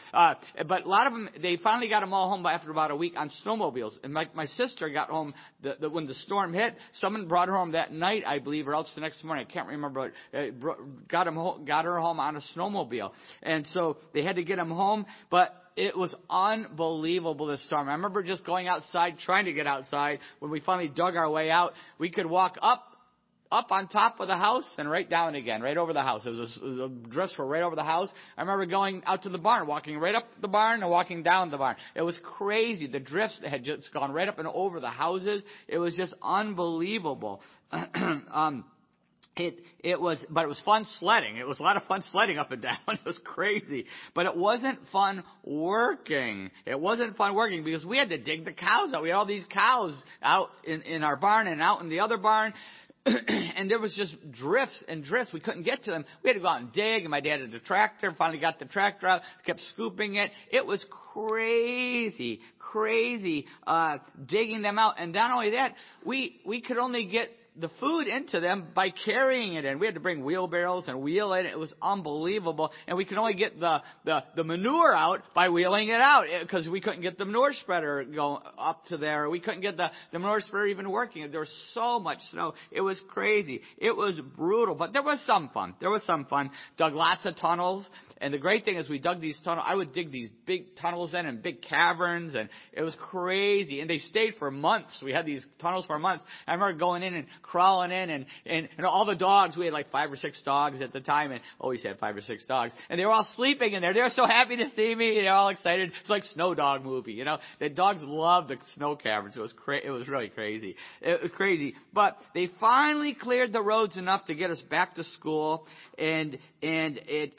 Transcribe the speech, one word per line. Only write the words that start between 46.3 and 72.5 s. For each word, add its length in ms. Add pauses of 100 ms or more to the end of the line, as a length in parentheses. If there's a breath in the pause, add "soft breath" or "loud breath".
It 160
wasn't 360
fun 180
working 280
because 220
we 140
had 100
to 100
dig 260
the 80
cows 420
out. 80
We 80
had 60
all 100
these 240
cows 520 (200 loud breath)
out 280 (140)
in, 180
in 200
our 140
barn 320
and 120
out 220
in 80
the 100
other 160
barn. 420
<clears throat> 60 (420 loud breath)
And 640
there 80
was 160
just 200 (180)
drifts 560
and 160
drifts. 280
We 80
couldn't 220
get 220
to 60
them. 140 (180 loud breath)
We 60
had 60
to 60
go 80
out 120
and 120
dig, 300
and 80
my 100
dad 200
had 120
the 60
tractor, 600
finally 200
got 200
the 60
tractor 420
out, 160 (240 loud breath)
kept 140 (120)
scooping 440
it. 140 (200 loud breath)
It 160
was 180 (300)
crazy, 1300 (180 loud breath)
crazy, 880 (200 loud breath)
uh, 320 (280)
digging 340
them 180
out. 200
And 140
not 180
only 220
that, 220 (300 loud breath)
we, 400
we 160
could 160
only 300
get 240 (280)
the 120 (100)
food 260
into 320
them 360
by 160
carrying 640
it 100
in. 140
We 80
had 80
to 60
bring 220
wheelbarrows 640
and 120
wheel 320
it. 140
It 120
was 220
unbelievable. 920 (160 loud breath)